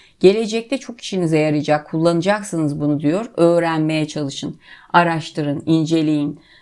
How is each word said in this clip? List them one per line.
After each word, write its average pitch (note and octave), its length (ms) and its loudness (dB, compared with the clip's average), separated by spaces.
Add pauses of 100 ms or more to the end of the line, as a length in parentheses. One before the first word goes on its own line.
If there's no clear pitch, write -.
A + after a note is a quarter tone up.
(200)
gelecekte A3 580 2
çok - 240 -12
işinize E3 380 0
yarayacak, D3+ 500 0
kullanacaksınız E3+ 880 0
bunu D3 200 -2
diyor. E3 260 0 (120)
Öğrenmeye D#3+ 720 2
çalışın, D3+ 500 -8 (360)
araştırın, E3 720 0
inceleyin. D#3 760 0 (220)